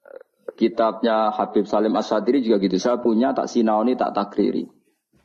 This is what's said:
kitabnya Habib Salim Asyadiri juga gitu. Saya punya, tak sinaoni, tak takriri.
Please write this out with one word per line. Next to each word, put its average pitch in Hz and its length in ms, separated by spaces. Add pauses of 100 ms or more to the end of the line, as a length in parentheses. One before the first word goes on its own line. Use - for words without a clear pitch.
(540)
kitabnya 110 800
Habib 101 320
Salim 107 320
Asyadiri 113 460
juga 110 180
gitu. 92 160
Saya 120 240
punya, 120 320
tak - 160
sinaoni, 113 480
tak - 160
takriri. - 640 (460)